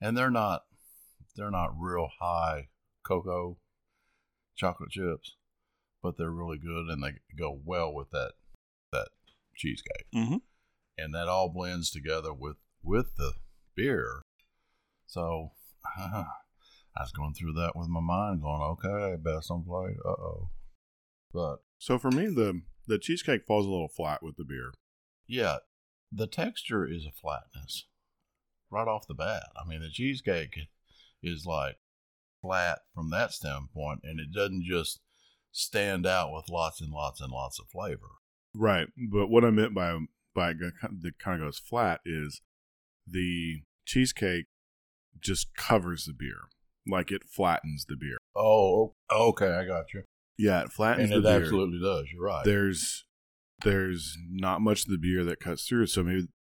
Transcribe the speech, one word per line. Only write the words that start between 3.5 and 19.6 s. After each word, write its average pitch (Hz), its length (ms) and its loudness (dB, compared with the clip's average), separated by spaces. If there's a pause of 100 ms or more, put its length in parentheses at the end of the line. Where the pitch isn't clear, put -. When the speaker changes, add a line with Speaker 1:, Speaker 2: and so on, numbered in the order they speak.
Speaker 1:
chocolate - 360 -4
chips, 87 440 -4 (680)
but 87 160 -4
they're 82 140 -4
really 82 260 -6
good, 82 320 -6
and 71 140 -4
they 71 100 -6 (240)
go 73 260 -6
well 82 300 -2
with 71 180 -10
that, 67 220 -4 (580)
that 55 180 -4 (460)
cheesecake. - 500 -8 (100)
Speaker 2:
Mm-hmm. 117 220 0 (600)
Speaker 1:
And 78 160 -8
that 85 140 -2
all 92 220 2
blends 90 400 -4
together 78 440 -4
with, 71 240 -10 (260)
with 107 340 0
the 71 160 -2 (420)
beer. 76 460 -2 (840)
So, 82 460 -6 (240)
<laughs> - 220 -10
I 95 280 -6 (720)
was - 120 -8
going 73 220 -6
through 80 200 -6
that 85 220 -2
with 85 120 -6
my 82 140 -2
mind, 90 400 0
going, 76 200 -2
"Okay, 95 600 -2
best 78 280 -2
on 85 140 -4